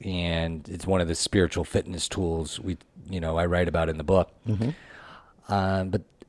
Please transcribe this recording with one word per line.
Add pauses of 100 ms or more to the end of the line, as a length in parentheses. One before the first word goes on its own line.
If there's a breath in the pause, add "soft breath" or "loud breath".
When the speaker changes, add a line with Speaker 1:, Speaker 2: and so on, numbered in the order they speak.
Speaker 1:
And
it's
one
of
the
spiritual
fitness
tools
we, (320)
you
know,
I
write
about
in
the
book. (160)
Speaker 2:
Mm-hmm. (840 loud breath)
Speaker 1:
Um,
but (280)